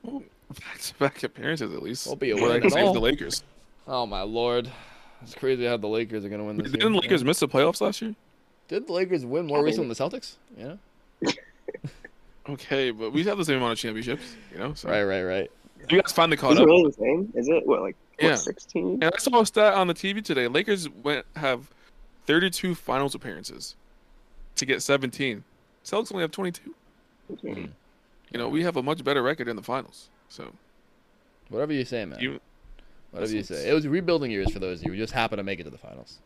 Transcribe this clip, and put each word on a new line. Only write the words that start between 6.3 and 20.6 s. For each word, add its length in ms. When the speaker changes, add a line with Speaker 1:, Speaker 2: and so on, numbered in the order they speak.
Speaker 2:
win 120
this 140
Speaker 1:
Didn't 220
Speaker 2:
game. 80
Speaker 1:
Lakers 240
miss 160
the 80
playoffs 320
last 200
year? 140
Speaker 2:
Did 180
the 60
Lakers 320
win 220
more 100
Speaker 3:
I 20
mean 60
Speaker 2:
recently 280
than 160
the 80
Celtics? 180
Yeah. 180
<laughs> 120
Speaker 1:
Okay, 420
but 220
we 140
have 120
the 80
same 120
amount 160
of 40
championships, 460
you 60
know? 160
So. 160
Speaker 2:
Right, 140
right, 180
right. 300
Speaker 1:
You 140
guys 100
finally 240
caught 180
Speaker 3:
Is 40
it 60
Speaker 1:
up. 40
Speaker 3:
really 200
the 60
same? 420
Is 120
it, 200
what, 140
like, 140
what, 100
Speaker 1:
Yeah. 80
Speaker 3:
sixteen? 580
Speaker 1:
And 100
I 60
saw 220
a 40
stat 300
on 100
the 80
T 200
V 100
today. 240
Lakers 420